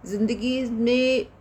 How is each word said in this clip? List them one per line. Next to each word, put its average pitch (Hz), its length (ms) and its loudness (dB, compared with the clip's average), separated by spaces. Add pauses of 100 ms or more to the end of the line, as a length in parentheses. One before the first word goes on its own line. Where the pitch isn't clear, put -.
ज़िंदगी 220 580 -2
में 247 640 2 (160)